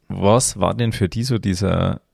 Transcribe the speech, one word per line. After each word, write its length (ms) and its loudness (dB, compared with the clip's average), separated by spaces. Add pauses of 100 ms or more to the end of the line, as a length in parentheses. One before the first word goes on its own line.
Was 500 2
war 160 2
denn 180 0
für 160 -2
dich 200 -4
so 100 0
dieser, 640 0 (140)